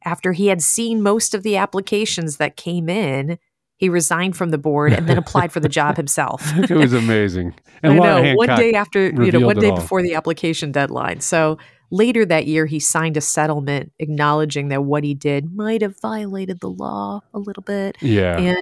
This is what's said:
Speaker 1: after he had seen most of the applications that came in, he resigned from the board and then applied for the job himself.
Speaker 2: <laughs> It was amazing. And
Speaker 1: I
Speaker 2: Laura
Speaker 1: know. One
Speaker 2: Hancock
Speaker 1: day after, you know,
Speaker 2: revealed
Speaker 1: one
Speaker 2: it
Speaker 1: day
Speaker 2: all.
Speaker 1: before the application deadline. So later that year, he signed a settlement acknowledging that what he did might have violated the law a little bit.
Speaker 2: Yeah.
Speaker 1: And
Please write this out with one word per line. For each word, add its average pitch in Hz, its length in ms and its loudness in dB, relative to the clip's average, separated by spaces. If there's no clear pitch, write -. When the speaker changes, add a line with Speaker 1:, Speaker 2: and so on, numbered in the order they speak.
Speaker 1:
after 175 300 -2
he 196 140 2
had 185 140 2
seen 226 400 0
most 208 320 0
of 196 100 -4
the 208 120 0
applications 190 800 -2
that 147 220 -4
came 170 320 -4
in, 160 500 -2
he 190 120 2
resigned 175 480 0
from 175 140 -2
the 156 60 0
board 147 360 2
and 160 160 0
then 131 80 4
applied 175 340 -2
for - 80 -4
the 151 80 -2
job 147 300 0
himself. 147 560 -4
Speaker 2:
<laughs> 156 40 0
It - 20 2
was 147 220 4
amazing. 104 640 0
And 151 120 6
Speaker 1:
I 156 40 8
Speaker 2:
Laura 175 240 6
Speaker 1:
know. 143 140 4
One 233 120 4
Speaker 2:
Hancock 233 160 4
Speaker 1:
day 226 100 4
after, 202 320 2
you 185 60 0
know, 127 80 -2
Speaker 2:
revealed 180 240 4
Speaker 1:
one 208 140 4
Speaker 2:
it 208 40 2
Speaker 1:
day 214 100 4
Speaker 2:
all. 190 40 0
Speaker 1:
before 185 260 -2
the 175 120 -2
application 160 580 -4
deadline. 131 480 -2
So 156 380 0
later 220 340 2
that 165 220 0
year, 156 180 2
he 151 140 -4
signed 160 380 0
a 147 40 0
settlement 147 800 -2
acknowledging 147 680 0
that 139 160 -2
what 147 180 0
he 147 100 -2
did 143 400 -4
might 214 280 -2
have 202 180 -4
violated 196 640 -8
the - 80 -8
law 202 520 -8
a 208 60 -8
little 202 240 -12
bit. 196 360 -6
Speaker 2:
Yeah. 107 380 0
Speaker 1:
And 180 240 0